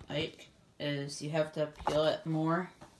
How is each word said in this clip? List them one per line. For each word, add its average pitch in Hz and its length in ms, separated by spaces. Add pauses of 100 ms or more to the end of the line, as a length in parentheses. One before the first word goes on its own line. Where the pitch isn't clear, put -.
like, 156 400 (300)
is 143 420
you 151 100
have 156 240
to 151 140 (200)
peel 151 160
it - 200
more. 165 460 (300)